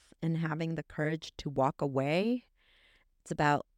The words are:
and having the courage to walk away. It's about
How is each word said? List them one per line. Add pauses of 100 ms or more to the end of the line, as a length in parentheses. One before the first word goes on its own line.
(200)
and
having
the
courage
to
walk
away. (760)
It's
about (120)